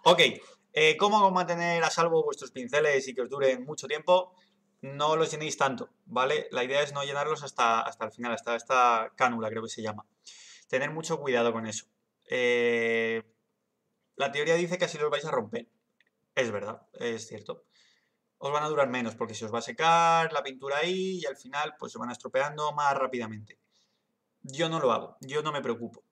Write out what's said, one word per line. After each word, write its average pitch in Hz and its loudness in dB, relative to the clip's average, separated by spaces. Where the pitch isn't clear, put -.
Ok, 175 8
eh, 156 4
¿cómo 202 6
mantener 170 0
a 156 0
salvo 165 2
vuestros 139 -6
pinceles 139 0
y 127 -10
que 127 -4
os 117 -6
duren 131 2
mucho - -12
tiempo? 180 2
No 147 0
los 160 2
llenéis 151 -6
tanto, 131 -2
¿vale? 135 0
La 123 -2
idea 139 2
es 139 -2
no 143 -4
llenarlos 143 -4
hasta, 117 2
hasta 113 -6
el 107 -8
final, 120 -6
hasta 117 -4
esta 120 4
cánula, 117 0
creo 110 -6
que 110 -10
se - -10
llama. 107 -6
Tener 135 -2
mucho 160 -4
cuidado 120 2
con 113 -4
eso. - -10
Eh, 117 2
la 139 -2
teoría 147 2
dice 175 0
que 175 0
así 160 -8
los 151 0
vais 147 -2
a 156 -6
romper. 113 -4
Es 123 0
verdad, 101 -8
es 113 -6
cierto. - -14
Os 139 -6
van 147 -2
a 156 -2
durar 143 2
menos 120 -4
porque 110 -6
se 117 -10
os 107 -8
va 117 -2
a - -10
secar 165 2
la 143 -2
pintura 135 -6
ahí 185 -2
y 143 -6
al 135 -6
final, 139 -6
pues, 123 -12
se 113 -14
van 120 -6
estropeando 147 -2
más 143 2
rápidamente. 110 -6
Yo 147 -2
no 165 0
lo 131 4
hago, - -2
yo 147 -4
no 156 -2
me 139 -4
preocupo. 117 -6